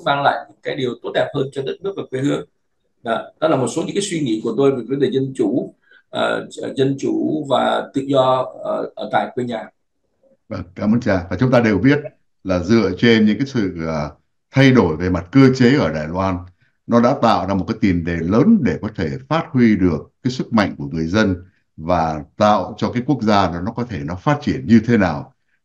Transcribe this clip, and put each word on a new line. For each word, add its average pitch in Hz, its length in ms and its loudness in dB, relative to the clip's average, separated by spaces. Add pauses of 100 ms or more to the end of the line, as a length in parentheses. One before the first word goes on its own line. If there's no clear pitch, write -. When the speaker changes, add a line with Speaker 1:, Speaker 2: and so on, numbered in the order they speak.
Speaker 1:
mang 131 180 0
lại - 260 0
những - 140 -20
cái 143 120 -6
điều 123 280 -4
tốt - 100 -8
đẹp 127 220 0
hơn 135 160 -4
cho 139 100 -8
đất - 200 -6
nước 196 160 -6
và 135 120 -6
quê 131 120 -6
hương. 143 240 -4 (580)
Đó, 113 180 -4 (180)
đó 156 80 0
là 156 80 2
một 127 120 0
số - 140 -4
những 165 140 -6
cái 101 60 -2
suy 170 180 -4
nghĩ 113 240 -2
của 117 140 -2
tôi 139 140 4
về 123 180 -2
vấn 139 100 -2
đề 135 120 2
dân 135 240 -2
chủ, 156 380 -2 (360)
ờ, 113 380 -4 (280)
dân 139 240 0
chủ 120 500 -2
và 120 440 0
tự 139 80 -2
do 131 440 2 (180)
ở, 104 320 -4
ở 107 160 -10
tại 107 240 0
quê 123 80 -4
nhà. 113 220 -8 (840)
Speaker 2:
Vâng, 95 140 -8 (120)
cảm 104 180 0
ơn 117 80 2
cha. 95 280 0
Và 92 100 -4
chúng 127 120 2
ta 123 80 6
đều 110 180 2
biết 139 220 4 (440)
là 92 160 0
dựa 98 380 2
trên 113 280 4
những 107 120 2
cái 135 100 -4
sự, 101 260 -4 (140)
ờ, 76 220 -4 (420)
thay 135 200 6
đổi 95 240 4
về 90 140 -2
mặt 87 220 -2
cơ 135 240 8
chế 131 220 4
ở 85 160 0
Đài 76 140 -4
Loan, 92 300 -4 (500)
nó 117 140 4
đã 123 200 4
tạo 98 260 2
ra 98 60 0
một 95 140 -2
cái 113 140 -4
tiền 87 220 2
đề 85 120 -2
lớn 113 460 4
để 98 200 0
có - 140 -6
thể 82 140 -4 (200)
phát 165 220 -2
huy 120 240 4
được 87 360 0 (120)
cái 120 80 -2
sức - 220 -8
mạnh 104 240 2
của 73 140 -8
người 80 140 -4
dân 95 300 0 (420)
và 80 460 -2 (140)
tạo 104 400 0
cho 104 140 -4
cái 123 140 -4
quốc 147 160 -2
gia 104 260 2
đó 85 140 -6
nó 92 100 -6
có 120 120 -6
thể 95 200 -10
nó 80 120 -8
phát 143 260 -2
triển 69 260 -4
như 113 200 6
thế 120 100 4
nào. 80 360 -2 (320)